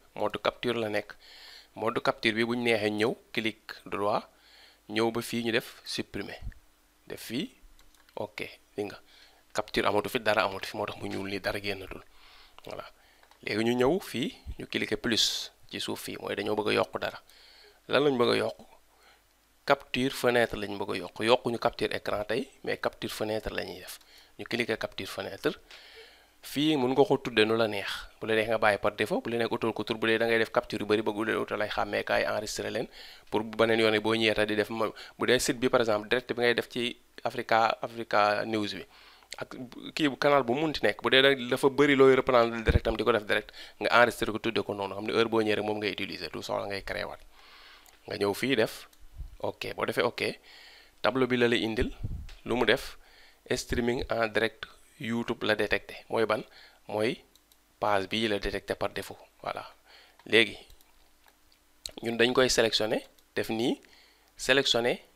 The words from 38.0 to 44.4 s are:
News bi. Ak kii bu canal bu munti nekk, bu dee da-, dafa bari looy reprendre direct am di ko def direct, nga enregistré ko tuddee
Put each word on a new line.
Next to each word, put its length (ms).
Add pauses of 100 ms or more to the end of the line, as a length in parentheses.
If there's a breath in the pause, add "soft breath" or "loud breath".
News 300
bi. 100 (540 loud breath)
Ak 180 (380)
kii 140
bu 80
canal 260
bu 120
munti 280
nekk, 200
bu 80
dee 120
da-, 120 (140)
dafa 220
bari 260
looy 180
reprendre 480
direct 260
am 80
di 80
ko 80
def 120
direct, 280 (280 loud breath)
nga 80 (140)
enregistré 300
ko 60
tuddee 240